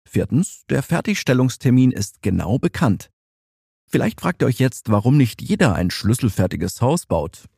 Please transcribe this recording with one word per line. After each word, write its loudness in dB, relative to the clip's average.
Viertens, -2
der -2
Fertigstellungstermin 0
ist -10
genau 0
bekannt. -2
Vielleicht -2
fragt -4
ihr 4
euch 0
jetzt, -2
warum 4
nicht 2
jeder 0
ein -2
schlüsselfertiges -2
Haus 0
baut. -4